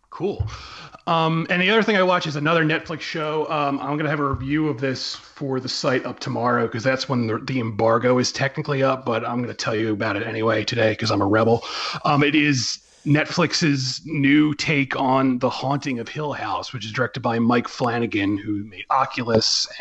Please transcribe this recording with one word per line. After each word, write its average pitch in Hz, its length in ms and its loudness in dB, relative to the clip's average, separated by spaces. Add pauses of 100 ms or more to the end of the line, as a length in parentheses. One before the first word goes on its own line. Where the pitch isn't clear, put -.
Cool. - 380 -4 (580)
Um, 165 460 2
and 180 100 0
the 185 80 2
other 220 140 4
thing 214 120 2
I 190 60 4
watch 180 240 2
is 147 100 -6
another 160 280 2
Netflix 156 380 -2
show. 156 460 -4
Um, 143 320 0
I'm 143 160 -4
gonna 151 140 -2
have 147 100 0
a 143 80 0
review 139 400 0
of 131 140 -4
this 131 320 -2
for - 460 -6
the 127 100 -6
site 131 380 0
up 123 120 -10
tomorrow 120 480 0
'cause 110 160 -6
that's 131 240 0
when 123 200 0
the, 110 100 -2
the 131 220 -4
embargo 113 580 4
is 123 140 2
technically 135 500 -2
up, 131 240 0
but 113 180 -2
I'm 120 200 -4
gonna 110 100 -6
tell 113 220 -4
you 110 180 0
about 104 220 -2
it 101 100 -4
anyway 110 380 0
today 110 320 2
'cause 110 160 -2
I'm 101 100 2
a 101 60 2
rebel. 110 360 4 (400)
Um, 147 200 4
it 147 100 2
is 147 460 2 (260)
Netflix's 147 1000 0
new 147 500 4
take 139 400 0
on 131 440 2
The 127 100 2
Haunting 135 500 -2
of 113 100 -8
Hill 147 240 -6
House, 98 400 -6
which 107 120 -8
is 110 60 -10
directed 117 300 -2
by 117 180 0
Mike 117 300 4
Flanagan, 113 680 0
who 104 280 -4
made 101 240 -16
Oculus 120 800 0 (140)